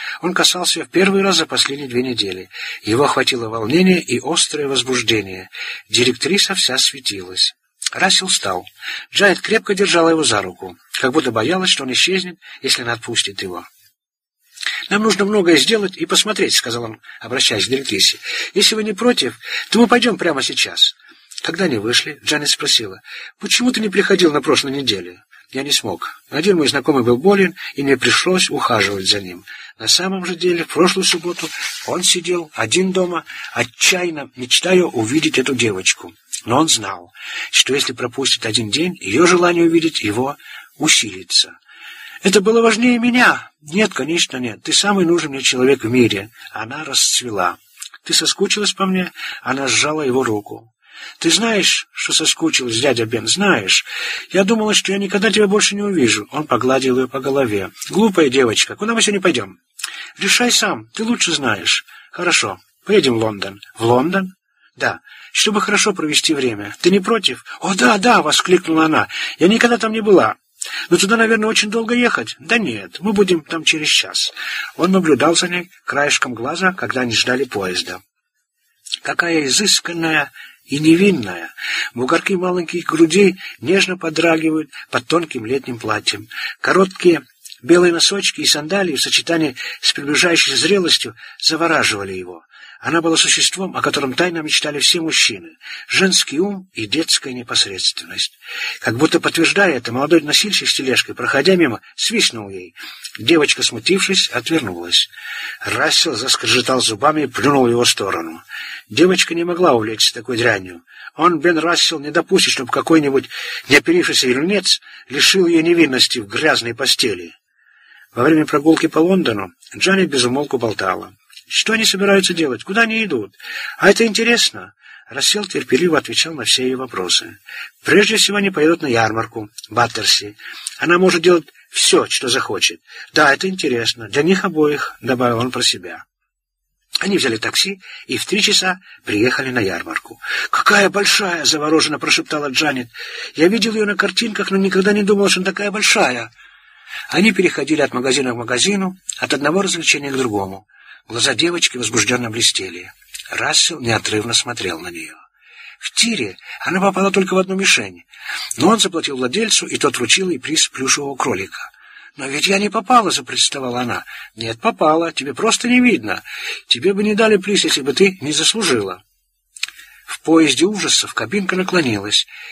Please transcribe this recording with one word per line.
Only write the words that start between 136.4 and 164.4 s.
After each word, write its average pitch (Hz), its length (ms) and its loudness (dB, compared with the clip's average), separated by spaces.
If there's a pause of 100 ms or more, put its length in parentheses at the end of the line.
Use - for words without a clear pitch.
Они 190 180 -2
взяли 127 180 -2
такси 190 440 -4 (260)
и 117 100 -4
в - 100 -6
три - 160 0
часа 185 360 0 (260)
приехали 127 460 0
на 123 80 -2
ярмарку. - 640 -6 (300)
"Какая 202 380 4
большая!" 190 560 0
завороженно 147 540 0
прошептала 151 520 -2
Джанет. 131 400 -2 (440)
"Я 156 140 4
видел 214 260 2
её 214 120 0
на 202 100 -2
картинках, 202 560 -2
но 190 40 2
никогда 190 360 2
не 208 100 2
думала, 202 260 4
что 185 120 2
она 185 100 -2
такая 202 220 -4
большая". 139 580 0 (800)
Они 196 240 4
переходили 151 480 0
от 135 120 0
магазина 127 400 0
к 117 40 -8
магазину, 185 600 -2 (220)
от 127 160 -2
одного 147 280 0
развлечения 151 500 -2
к 135 40 -4
другому. 101 520 -4 (420)
Глаза 123 240 0
девочки 170 420 0
возбуждённо 117 540 -2
блестели. 95 640 -4 (380)
Рассел 147 500 -2
неотрывно 110 520 -2
смотрел 113 460 -4
на 87 140 -12
неё. - 240 -14 (640)
В - 120 -10
тире 156 440 -2 (240)
она 185 200 -2
попала 196 300 2
только 190 240 2
в 185 40 2
одну 190 180 0
мишень, 104 480 0 (540)
но 143 100 4
он 220 100 6
заплатил 151 380 -2
владельцу, 131 500 0
и 127 100 -4
тот 120 220 0
вручил 175 320 0
ей 147 80 -4
приз 156 300 -2
плюшевого 131 480 -4
кролика. 95 540 -4 (460)
"Но 131 120 -8
ведь 147 180 -2
я 196 140 2
не 208 80 0
попала", 220 420 2
запротестовала 123 680 -2
она. 117 240 -6 (320)
"Нет, 113 240 -8